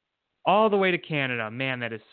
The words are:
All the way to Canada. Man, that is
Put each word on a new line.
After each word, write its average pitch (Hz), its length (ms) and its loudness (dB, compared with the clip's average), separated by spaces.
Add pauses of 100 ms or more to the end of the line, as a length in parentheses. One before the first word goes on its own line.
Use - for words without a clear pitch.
(460)
All 208 240 4
the 202 80 2
way 190 120 4
to 175 60 0
Canada. 131 540 -4
Man, 127 300 -6
that 113 120 -6
is 110 80 -10 (120)